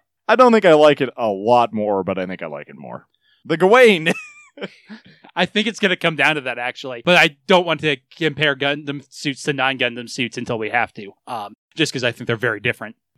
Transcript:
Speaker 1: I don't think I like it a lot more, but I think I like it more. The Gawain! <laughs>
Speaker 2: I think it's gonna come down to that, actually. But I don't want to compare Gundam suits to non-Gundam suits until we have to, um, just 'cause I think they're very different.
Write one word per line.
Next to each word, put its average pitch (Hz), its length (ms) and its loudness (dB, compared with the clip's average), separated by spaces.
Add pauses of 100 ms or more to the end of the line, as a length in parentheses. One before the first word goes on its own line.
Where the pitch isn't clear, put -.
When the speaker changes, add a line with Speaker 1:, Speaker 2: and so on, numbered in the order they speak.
(280)
Speaker 1:
I 220 80 4
don't 247 160 6
think 220 120 2
I 170 100 8
like 151 260 6
it 127 160 -2
a 120 120 -2
lot 110 440 2
more, 107 320 -2
but 92 140 -4
I 92 80 -4
think 90 160 -12
I 85 40 -10
like 73 220 -14
it 69 80 -20
more. 67 300 -18 (380)
The 165 120 -2
Gawain! 190 600 4
<laughs> - 1200 -18
Speaker 2:
I 180 100 0
think 208 200 -4
it's 226 120 -6
gonna 190 180 0
come 165 200 -2
down 143 200 2
to 147 60 -4
that, 123 160 -8
actually. 123 460 -10
But 180 140 4
I 156 180 4 (100)
don't 180 200 4
want 156 160 -4
to 147 140 -2 (200)
compare 147 400 -2
Gundam 143 560 -6
suits 143 320 -8
to 151 80 -4
non-Gundam 127 560 -4
suits 120 300 -6
until 120 200 -6
we 110 120 -6
have 113 240 -2
to, 98 180 -16 (140)
um, 107 280 -12 (200)
just 156 180 -2
'cause 131 120 -8
I 123 80 0
think 117 140 -14
they're 117 100 -4
very 110 240 -6
different. 110 360 -8 (220)